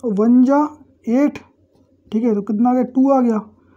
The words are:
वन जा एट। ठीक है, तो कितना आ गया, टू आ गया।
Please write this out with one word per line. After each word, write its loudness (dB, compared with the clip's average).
वन 2
जा 2
एट। -2
ठीक -4
है, 0
तो -4
कितना -2
आ 0
गया, 0
टू 0
आ 2
गया। 0